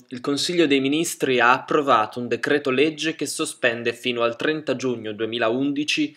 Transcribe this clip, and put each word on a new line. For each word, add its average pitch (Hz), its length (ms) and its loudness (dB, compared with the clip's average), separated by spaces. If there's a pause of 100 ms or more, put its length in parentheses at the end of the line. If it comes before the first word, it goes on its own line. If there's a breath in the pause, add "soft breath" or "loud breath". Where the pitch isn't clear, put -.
il 123 100 -10
Consiglio 151 460 0
dei 135 160 2
Ministri 139 580 0
ha 120 140 6
approvato 131 640 2
un 120 80 -6
decreto 143 420 0
legge 151 460 0
che 151 100 -6
sospende 117 680 -2
fino 120 300 -2
al 117 120 0
trenta 151 400 -2
giugno 117 380 -4
duemilaundici 131 1040 -2